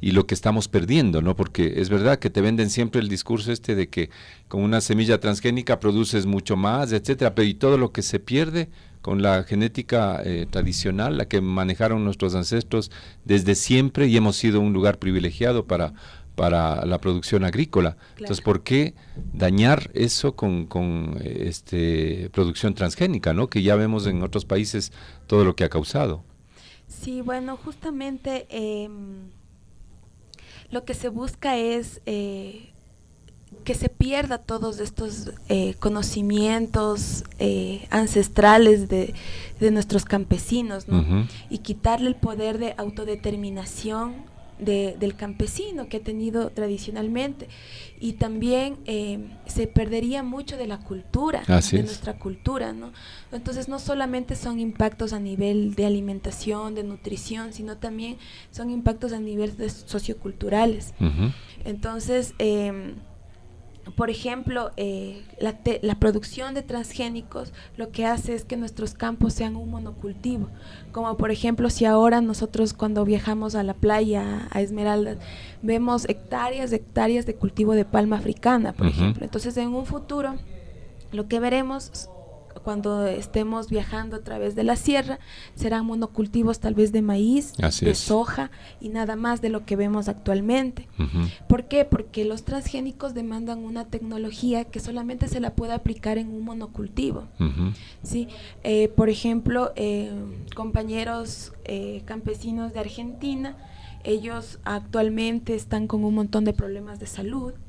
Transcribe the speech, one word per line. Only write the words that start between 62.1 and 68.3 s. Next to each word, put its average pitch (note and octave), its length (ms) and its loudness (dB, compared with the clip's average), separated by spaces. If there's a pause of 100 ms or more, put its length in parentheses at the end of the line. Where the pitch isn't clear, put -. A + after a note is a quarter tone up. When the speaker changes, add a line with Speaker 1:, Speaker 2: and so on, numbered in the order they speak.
Speaker 2:
em, G3+ 560 -2 (1000)
por A#3 140 2
ejemplo, B3 640 -4
eh, G3 480 -6 (160)
la G#3+ 180 -2
te-, A#3 240 0
la G#3 140 2
producción G#3+ 580 0
de C4+ 80 -4
transgénicos A#3+ 920 -8 (240)
lo A3 140 -10
que A3+ 160 -2
hace A#3 260 -2